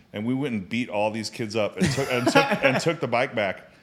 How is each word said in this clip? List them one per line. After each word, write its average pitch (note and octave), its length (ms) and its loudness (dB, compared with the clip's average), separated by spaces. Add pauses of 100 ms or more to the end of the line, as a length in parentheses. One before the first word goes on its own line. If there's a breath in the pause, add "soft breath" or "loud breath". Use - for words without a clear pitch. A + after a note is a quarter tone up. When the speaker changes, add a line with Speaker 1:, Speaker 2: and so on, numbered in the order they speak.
(120 soft breath)
Speaker 1:
And G#2 140 -4
we B2 80 0
went C3 180 -2
and G2 160 -4
beat A#2 220 -2
all G#2 200 2
these G#2+ 200 -6
kids A2 260 -4
up G#2 220 0
and F3+ 120 4
took, C3 220 -2
and B2 180 2
took, C#4 140 6
Speaker 2:
<laughs> G#3+ 180 -2
Speaker 1:
and C#3+ 160 4
took E3 220 0
the C3+ 80 -2
bike A#2+ 260 0
back. G2+ 360 -2 (120)